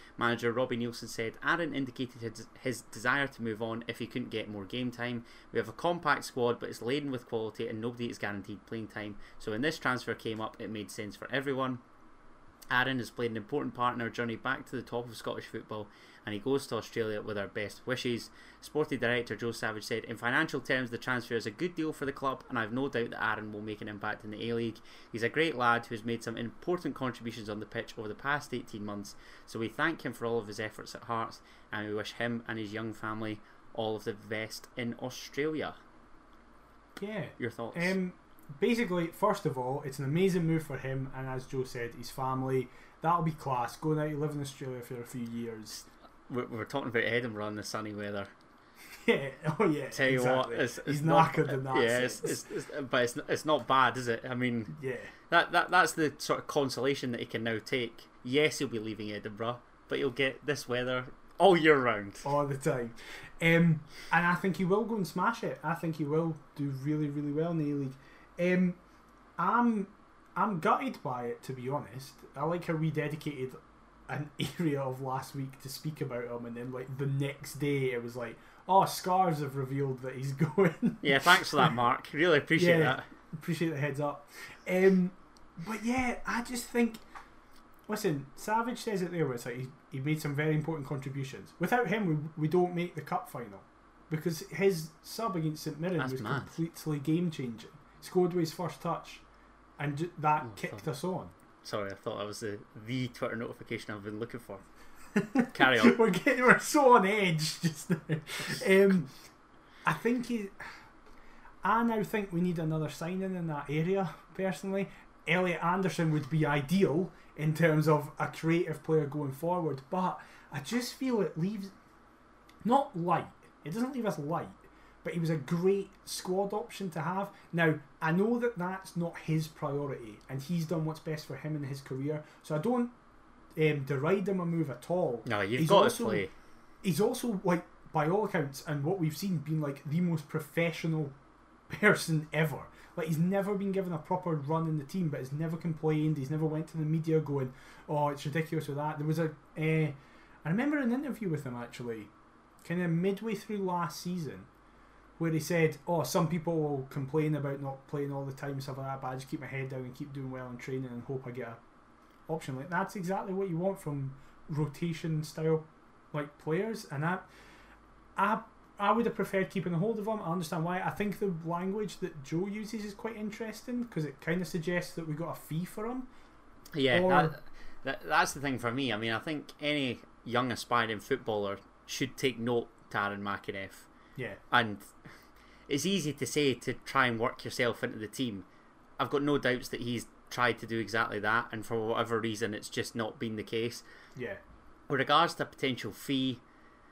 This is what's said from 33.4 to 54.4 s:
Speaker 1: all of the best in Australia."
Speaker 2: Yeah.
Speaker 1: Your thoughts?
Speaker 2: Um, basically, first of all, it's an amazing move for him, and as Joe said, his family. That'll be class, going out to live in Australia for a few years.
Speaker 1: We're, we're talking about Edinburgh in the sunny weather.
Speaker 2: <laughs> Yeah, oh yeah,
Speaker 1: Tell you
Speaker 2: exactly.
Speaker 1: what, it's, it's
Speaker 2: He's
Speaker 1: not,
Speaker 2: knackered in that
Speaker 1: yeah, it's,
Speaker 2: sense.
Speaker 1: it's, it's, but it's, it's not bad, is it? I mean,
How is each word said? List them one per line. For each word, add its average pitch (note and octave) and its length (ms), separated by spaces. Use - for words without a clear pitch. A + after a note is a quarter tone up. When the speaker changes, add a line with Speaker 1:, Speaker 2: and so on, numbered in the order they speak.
Speaker 1:
all A2 220
of G#2 80
the A2+ 100
best G#2+ 540
in A#2+ 240
Australia." C3 720
Speaker 2:
Yeah. G3+ 240
Speaker 1:
Your A#2+ 140
thoughts? A#2 280
Speaker 2:
Um, F#3 340
basically, G3 480
first G3+ 380
of C3 120
all, C3 280
it's C3+ 140
an C#3 60
amazing E3+ 400
move D#3+ 200
for C3 120
him, C3+ 380
and C3 120
as C3 180
Joe C3 180
said, A#2+ 320
his A#2+ 160
family. C3 560
That'll E3+ 200
be D#3+ 100
class, B2 460
going D#3 200
out D3+ 120
to D3 80
live D3 140
in D3 100
Australia C3 400
for B2 180
a A#2+ 60
few B2 200
years. A#2 600
Speaker 1:
We're, B2+ 180
we're A2 180
talking C#3 240
about A2+ 160
Edinburgh A2 420
in G#2 80
the G#2 80
sunny G#2+ 300
weather. G#2 380
Speaker 2:
<laughs> - 60
Yeah, C#3+ 240
oh G#3+ 60
yeah, D3 240
Speaker 1:
Tell C3+ 180
you C3 100
Speaker 2:
exactly. B2+ 380
Speaker 1:
what, C#3 80
it's, A#2 160
it's - 80
Speaker 2:
He's D3 140
Speaker 1:
not, D#3+ 320
Speaker 2:
knackered C#3+ 180
in C3+ 120
that C3 140
Speaker 1:
yeah, A#2+ 220
it's, B2+ 160
Speaker 2:
sense. - 360
Speaker 1:
it's, D#3+ 180
it's, D3 120
but B2+ 120
it's, A#2+ 140
it's - 180
not D3 220
bad, C3 300
is B2+ 100
it? A2+ 220
I B2+ 60
mean, A#2+ 480